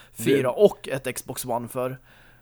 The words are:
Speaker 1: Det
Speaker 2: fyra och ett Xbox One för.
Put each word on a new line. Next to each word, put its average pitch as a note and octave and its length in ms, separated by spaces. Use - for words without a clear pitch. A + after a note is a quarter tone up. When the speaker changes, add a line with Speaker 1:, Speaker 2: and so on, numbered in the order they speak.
Speaker 1:
Det - 60
Speaker 2:
fyra C3 280
och - 400
ett C3 240
Xbox - 300
One A#2+ 220
för. B2+ 300